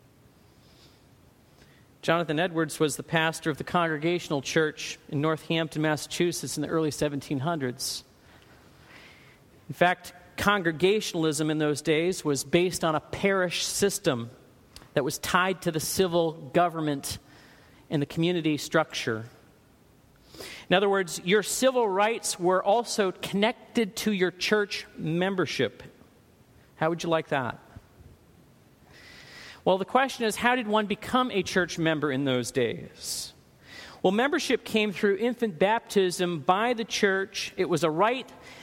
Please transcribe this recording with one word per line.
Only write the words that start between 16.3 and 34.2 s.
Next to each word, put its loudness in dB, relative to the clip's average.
government 0
and 0
the -2
community 0
structure. -2
In 4
other 4
words, 0
your 4
civil 2
rights 0
were 2
also 2
connected -2
to 0
your 2
church -2
membership. -2
How 0
would -6
you -6
like 0
that? -2
Well, 4
the -2
question 2
is, -2
how 2
did -2
one 2
become 0
a 0
church 0
member 0
in 0
those 0
days? -4
Well, 4
membership 0